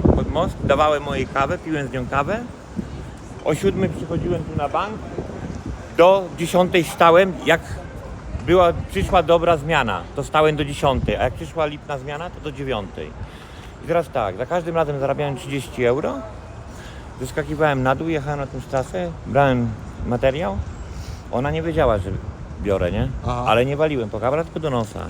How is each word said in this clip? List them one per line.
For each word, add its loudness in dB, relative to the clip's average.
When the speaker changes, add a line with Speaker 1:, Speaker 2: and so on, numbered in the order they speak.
Speaker 1:
pod 0
most, 0
dawałem 4
mojej -2
kawę, 0
piłem -4
z -8
nią -4
kawę, 0
o 2
siódmej 0
przychodziłem -4
tu -6
na 0
bank, -2
do 8
dziesiątej 4
stałem, 6
jak 4
była, 6
przyszła 2
dobra 4
zmiana, 2
to -2
stałem 4
do 0
dziesiątej, 0
a 0
jak 0
przyszła -4
lipna -8
zmiana, -8
to -14
do -8
dziewiątej. -6
I -10
teraz 2
tak, -2
za -4
każdym -2
razem 0
zarabiałem 0
trzydzieści -4
euro, 2
zeskakiwałem 0
na 4
dół, -2
jechałem -2
na -4
tą -10
trasę, -2
brałem 4
materiał, 0
ona 0
nie -2
wiedziała, 4
że -4
biorę, 2
nie? 0
Speaker 2:
Aha. -2
Speaker 1:
Ale 6
nie -2
waliłem 0
po -6
kablach, 0
tylko -8
do -2
nosa. -2